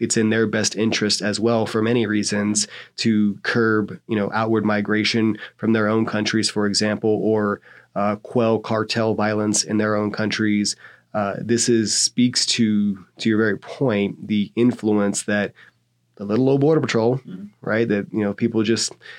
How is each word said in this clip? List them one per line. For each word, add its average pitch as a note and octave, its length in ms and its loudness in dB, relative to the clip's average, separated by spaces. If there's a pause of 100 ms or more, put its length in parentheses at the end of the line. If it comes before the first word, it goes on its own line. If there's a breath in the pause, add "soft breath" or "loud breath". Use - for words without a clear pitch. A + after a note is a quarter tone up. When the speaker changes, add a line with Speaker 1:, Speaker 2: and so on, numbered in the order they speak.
Speaker 1:
it's A#2 160 0
in A2 120 4
their A2 160 2
best G#2+ 300 -2
interest G#2+ 460 0
as G#2 180 -2
well, A2+ 260 2
for A2 160 -2
many A#2 240 2
reasons, G#2 640 0 (300 loud breath)
to G#2+ 460 2
curb, G#2+ 540 0 (120)
you A2+ 80 -2
know, G2+ 160 -2
outward A2 320 0
migration G#2+ 720 0 (180 loud breath)
from A2+ 160 0
their A2 160 2
own A2 180 2
countries, G#2+ 440 -2
for G#2 160 -2
example, G#2 580 0
or, G#2 380 0 (340 loud breath)
uh, G#2 220 -2
quell A2+ 420 0
cartel A2 540 -2
violence G#2+ 500 0
in G#2+ 140 -2
their G#2+ 180 0
own G#2 160 0
countries. G#2 640 -2 (380 loud breath)
Uh, G2+ 260 -2
this A2+ 300 0
is, A2+ 280 2
speaks - 480 0
to, G#2 600 0 (120)
to - 120 -2
your G#2+ 80 2
very G#2+ 200 2
point, G2+ 720 -2
the G#2 300 0
influence G#2+ 640 2
that G#2 300 -2 (640 loud breath)
the G#2 100 -12
little A#2 240 2
old C#3 120 2
Border D#3 200 4
Patrol, A#2+ 380 0
Speaker 2:
Mm-hmm. - 260 -14 (160)
Speaker 1:
right, A2 260 0
that, G2+ 240 0
you A2 100 -2
know, G2+ 120 -2
people A2+ 300 0
just A2+ 300 0 (260 loud breath)